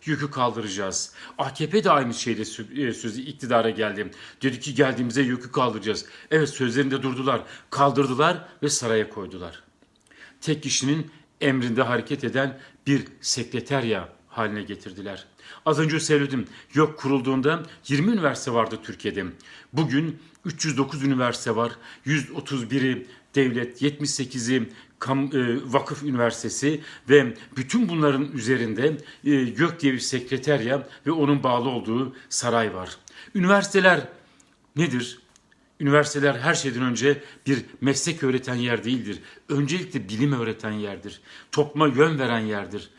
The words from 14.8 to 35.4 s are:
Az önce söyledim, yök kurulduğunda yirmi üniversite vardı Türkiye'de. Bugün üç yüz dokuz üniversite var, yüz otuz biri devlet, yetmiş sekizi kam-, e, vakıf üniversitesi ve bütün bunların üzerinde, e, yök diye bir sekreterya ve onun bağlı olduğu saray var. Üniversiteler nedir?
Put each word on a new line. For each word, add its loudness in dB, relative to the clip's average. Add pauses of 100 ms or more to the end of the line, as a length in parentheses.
Az 4
önce 2
söyledim, 2 (280)
yök 4
kurulduğunda 0 (260)
yirmi 2
üniversite 0
vardı 0
Türkiye'de. -6 (480)
Bugün 0 (260)
üç -4
yüz 0
dokuz -2
üniversite 0
var, 0 (320)
yüz -2
otuz -6
biri 0 (280)
devlet, 0
yetmiş -2
sekizi -2 (300)
kam-, -2
e, 0
vakıf 0
üniversitesi 0 (280)
ve 8 (220)
bütün 0
bunların 2
üzerinde, 2 (280)
e, 2
yök 2
diye 4
bir -2
sekreterya -2 (180)
ve 0
onun 2
bağlı 2
olduğu -2 (120)
saray 0
var. -10 (380)
Üniversiteler 4 (680)
nedir? 0 (600)